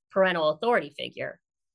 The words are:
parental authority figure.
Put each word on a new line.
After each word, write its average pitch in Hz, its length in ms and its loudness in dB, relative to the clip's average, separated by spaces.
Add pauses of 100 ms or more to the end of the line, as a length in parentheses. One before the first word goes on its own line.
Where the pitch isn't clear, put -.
(120)
parental 175 380 2
authority 165 480 0
figure. 123 420 -10 (360)